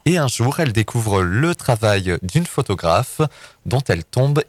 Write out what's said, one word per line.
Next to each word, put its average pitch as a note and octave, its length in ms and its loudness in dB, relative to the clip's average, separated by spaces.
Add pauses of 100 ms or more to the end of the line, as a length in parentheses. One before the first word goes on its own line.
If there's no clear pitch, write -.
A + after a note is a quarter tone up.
Et F3 140 2
un C#3 100 0
jour, B2 320 0
elle C3+ 120 0
découvre G#2+ 500 0
le B2+ 340 0
travail G2+ 680 0
d'une D#3 240 0
photographe G2 760 0 (460)
dont B2+ 220 0
elle E2+ 160 0
tombe C#3+ 440 0